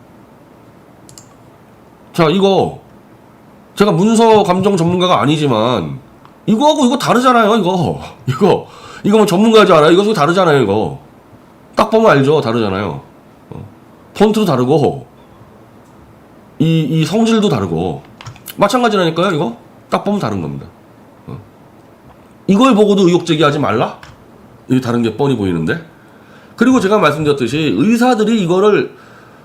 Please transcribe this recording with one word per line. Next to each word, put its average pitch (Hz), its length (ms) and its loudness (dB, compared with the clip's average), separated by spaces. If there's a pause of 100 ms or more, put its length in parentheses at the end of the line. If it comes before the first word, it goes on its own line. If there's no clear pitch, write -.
(2000)
자, 165 180 0
이거 185 520 0 (960)
제가 208 180 2
문서 220 500 4
감정 190 320 0
전문가가 175 460 0
아니지만 117 760 -2 (460)
이거하고 285 400 2
이거 262 120 0
다르잖아요, 233 580 2
이거. 175 460 -2 (260)
이거, 131 400 0 (360)
이거 208 140 2
뭐 208 80 4
전문가인 208 400 4
줄 185 100 4
알아요? 156 160 4
이거 202 220 2
다르잖아요, 160 480 2
이거. 98 380 -2 (760)
딱 214 140 0
보면 220 220 4
알죠, 143 300 2
다르잖아요. 104 600 -4 (500)
어. - 140 -18 (480)
폰트도 214 320 2
다르고 127 600 0 (1500)
이, 160 300 0
이 160 160 0
성질도 214 440 0
다르고 87 540 -4 (540)
마찬가지라니까요, 196 760 0
이거. 208 220 -6 (320)
딱 185 140 -4
보면 202 160 -4
다른 104 220 -6
겁니다. 71 260 -10 (600)
어. 65 120 -16 (1080)
이걸 226 280 0
보고도 202 320 2
의혹 175 180 0
제기하지 151 340 0
말라? 123 400 -4 (680)
이게 127 140 0
다른 120 200 -4
게 110 140 -4
뻔히 139 220 -2
보이는데. 95 580 -4 (600)
그리고 254 240 2
제가 196 180 0
말씀드렸듯이 147 800 -2
의사들이 226 640 0
이거를 185 540 0 (500)